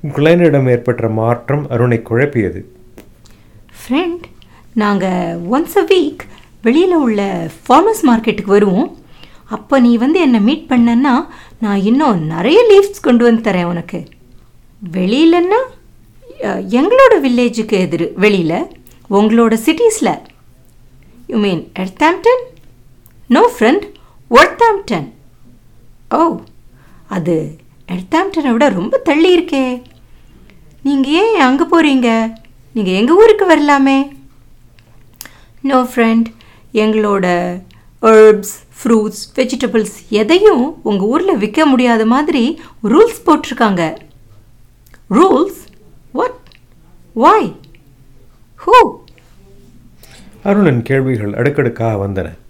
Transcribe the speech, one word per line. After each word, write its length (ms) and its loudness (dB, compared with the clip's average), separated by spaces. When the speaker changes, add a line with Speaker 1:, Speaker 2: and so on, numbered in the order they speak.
Speaker 1:
கிளென்னிடம் 600 2
ஏற்பட்ட 380 -2
மாற்றம் 600 -4
அருணை 400 0
குழப்பியது. 520 -2
Speaker 2:
"Friend, 500 -6
நாங்க 640 -2
once 260 -2
a 80 0
week 320 0
வெளியில 300 2
உள்ள 560 -2
farmers 420 2
மார்க்கெட்டுக்கு 360 -2
வருவோம். 520 0
அப்ப 340 -2
நீ 180 4
வந்து 220 0
என்னை 200 2
meet 300 0
பண்ணன்னா 560 0
நான் 220 -4
இன்னும் 440 0
நிறைய 440 2
leaves 320 2
கொண்டு 220 2
வந்து 280 0
தரேன் 120 -2
உனக்கு. 400 -8
வெளியிலன்னா, 680 0
அ, 160 -6
எங்களோட 540 4
வில்லேஜுக்கு 480 -2
எதிர் 480 -2
வெளியில, 440 0
உங்களோட 560 2
சிட்டிஸ்ல." 520 0
"You 100 -6
mean 300 -4
எர்த்தாம்ப்டன்?" 640 0
"No, 100 4
friend, 220 2
ஒர்த்தாம்ப்டன்." 800 0
"ஓ, 300 -2
அது 500 -6
எர்த்தாம்ப்டனை 600 -4
விட 180 2
ரொம்ப 280 -4
தள்ளி 420 2
இருக்கே. 420 -4
நீங்க 260 -2
ஏன் 320 0
அங்க 240 2
போறீங்க? 680 0
நீங்க 200 -4
எங்க 220 2
ஊருக்கு 320 4
வரலாமே." 680 2
"No, 320 0
friend, 280 2
எங்களோட 840 -2
herbs, 640 4
fruits, 520 -2
vegetables 720 -4
எதையும் 760 0
உங்க 220 -2
ஊர்ல 280 0
விற்க 320 -2
முடியாத 400 2
மாதிரி 560 -2
rules 420 2
போட்டிருக்காங்க." 720 -2
"Rules? 500 2
What? 180 -4
Why? 400 0
Who?" 380 4
Speaker 1:
அருணின் 380 0
கேள்விகள் 520 -4
அடுக்கடுக்காக 760 -4
வந்தன. 300 -8